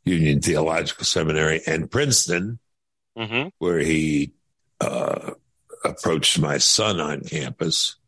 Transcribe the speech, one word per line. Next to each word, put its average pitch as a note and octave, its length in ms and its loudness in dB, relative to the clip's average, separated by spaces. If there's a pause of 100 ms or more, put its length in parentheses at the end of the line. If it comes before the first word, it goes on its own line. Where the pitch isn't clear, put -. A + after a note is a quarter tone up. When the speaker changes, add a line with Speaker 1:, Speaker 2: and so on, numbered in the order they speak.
Speaker 1:
Union D#2 320 4
Theological D#2+ 640 0
Seminary D#2 600 2
and D#2+ 240 -2
Princeton, A#2 720 0 (580)
Speaker 2:
Mm-hmm. A#2 400 -4
Speaker 1:
where F2 220 2
he, D#2 520 2 (480)
uh, - 520 -4 (520)
approached - 560 0
my D2 180 2
son G#2 440 2
on D2 200 -4
campus. - 760 -4 (120)